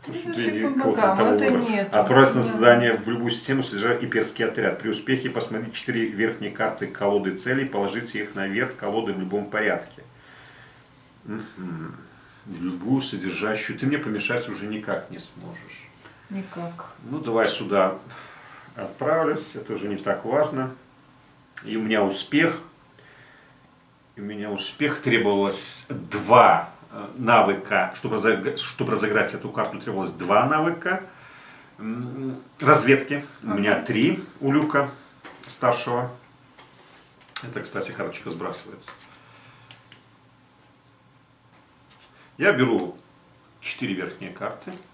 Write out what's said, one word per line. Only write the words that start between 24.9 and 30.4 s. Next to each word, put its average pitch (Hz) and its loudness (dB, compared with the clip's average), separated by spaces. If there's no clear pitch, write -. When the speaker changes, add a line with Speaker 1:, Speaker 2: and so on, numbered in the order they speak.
Speaker 2:
требовалось 101 2
два, - 6
э, 104 -12
навыка. 101 2
Чтобы 110 -4
разог-, 101 0
чтобы - -4
разыграть 104 0
эту - -10
карту, - -4
требовалось 95 -6
два 92 4